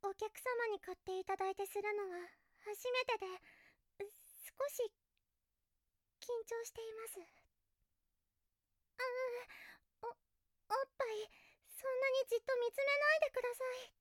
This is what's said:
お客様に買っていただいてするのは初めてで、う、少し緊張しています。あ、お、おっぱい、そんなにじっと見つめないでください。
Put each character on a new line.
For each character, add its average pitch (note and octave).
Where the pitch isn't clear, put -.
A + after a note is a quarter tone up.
お G4
客 G#4+
様 A#4+
に -
買 F#4
っ -
て F#4
い -
た G4
だ F#4+
い F#4+
て G4+
す G4+
る G#4
の G4+
は F4
初 G#4+
め B4+
て A4+
で、 F#4+
う、 -
少 -
し A#4
緊 -
張 A#4
し -
て A4+
い A4
ま A4+
す。 G4
あ、 B4
お、 A#4
お -
っ -
ぱ C5
い、 G#4+
そ -
ん B4+
な C5+
に C5
じ A#4
っ A4+
と B4+
見 A#4+
つ C#5
め C#5
な D5
い D#5
で C5+
く -
だ B4
さ B4+
い。 B4+